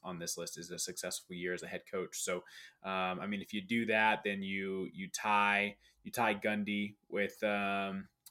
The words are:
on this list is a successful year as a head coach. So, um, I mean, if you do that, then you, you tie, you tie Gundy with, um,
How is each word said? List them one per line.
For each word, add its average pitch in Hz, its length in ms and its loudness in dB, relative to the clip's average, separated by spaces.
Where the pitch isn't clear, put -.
on 90 160 -6
this 85 180 -4
list 85 200 -8
is 85 140 -10
a 87 80 -6
successful - 560 -6
year 90 180 0
as 82 100 -4
a 87 40 -8
head 90 220 -6
coach. 92 300 -4
So, 90 180 -2
um, 92 360 0
I 98 80 -4
mean, 104 140 -2
if - 120 -10
you 104 80 -2
do 117 260 0
that, 110 360 6
then 98 200 0
you, 95 500 -2
you 92 160 -8
tie, 101 680 4
you 104 80 -10
tie 110 240 4
Gundy 104 600 0
with, 101 340 0
um, 98 640 0